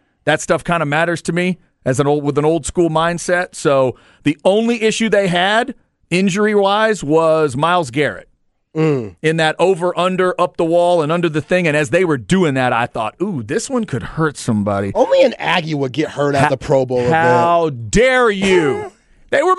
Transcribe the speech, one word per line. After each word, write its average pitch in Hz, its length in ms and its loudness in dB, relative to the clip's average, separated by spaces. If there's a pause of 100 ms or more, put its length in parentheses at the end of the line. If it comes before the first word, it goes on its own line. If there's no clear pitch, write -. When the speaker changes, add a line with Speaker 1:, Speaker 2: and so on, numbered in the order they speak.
(240)
Speaker 1:
That 151 180 0
stuff 165 220 -2
kinda 165 240 -2
matters 165 360 -2
to - 80 -4
me 180 280 -2 (260)
as 131 140 0
an 143 80 2
old, 147 160 0
with 143 160 -2
an 151 60 0
old 160 200 0
school 170 240 0
mindset. 170 640 -2
So 135 420 0 (280)
the 147 200 0
only 226 380 0
issue 220 280 0
they 196 180 2
had, 202 480 0 (520)
injury-wise, 208 760 0
was 156 540 2
Myles 165 340 0
Garrett. 117 380 -4 (460)
Speaker 2:
Mm. 139 460 -2
Speaker 1:
In 160 160 0
that 156 220 0
over, 175 400 2
under, 180 420 0
up 175 160 -2
the 175 80 0
wall, 175 380 2
and 147 80 -2
under 170 180 0
the 151 120 -2
thing. 180 260 0
And 147 100 0
as 147 140 -2
they 180 140 2
were 156 120 0
doing 151 380 0
that, 127 180 0
I 117 140 0
thought, 110 340 -6
"Ooh, 170 220 -4
this 147 260 -6
one 247 140 -4
could 117 180 -6
hurt 151 340 -4
somebody." 101 600 -2
Speaker 2:
Only 508 260 2
an 233 160 4
Aggie 160 380 -2
would 139 160 -4
get 143 180 -2
hurt 143 240 -2
at 139 120 2
Speaker 1:
How 151 40 2
Speaker 2:
the 135 80 0
Pro 135 280 0
Bowl 127 140 -2
event. 123 140 0
Speaker 1:
how 170 560 2
dare 226 600 2
you? 190 680 0
Speaker 2:
<laughs> - 40 -20 (280)
Speaker 1:
They 277 120 2
were 370 180 2